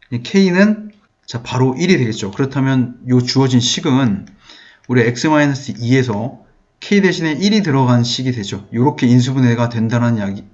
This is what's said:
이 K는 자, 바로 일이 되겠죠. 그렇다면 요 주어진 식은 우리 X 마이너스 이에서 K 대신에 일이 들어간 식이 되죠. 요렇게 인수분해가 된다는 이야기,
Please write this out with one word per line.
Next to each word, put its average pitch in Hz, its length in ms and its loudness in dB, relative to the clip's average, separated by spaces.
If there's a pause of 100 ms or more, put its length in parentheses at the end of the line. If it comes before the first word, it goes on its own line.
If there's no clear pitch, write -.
(120)
이 120 100 -6
K는 196 720 2 (340)
자, - 160 -10
바로 131 340 0
일이 175 220 2
되겠죠. 110 340 -2
그렇다면 135 680 -2 (100)
요 127 120 4
주어진 127 380 2
식은 123 680 -2 (600)
우리 123 140 2
X 120 260 0
마이너스 143 500 0
이에서 120 600 -2 (420)
K 202 200 2
대신에 160 300 0
일이 202 300 0
들어간 123 420 2
식이 127 300 -4
되죠. 98 400 -10
요렇게 131 340 0
인수분해가 123 640 2
된다는 117 480 0
이야기, 98 260 -6 (100)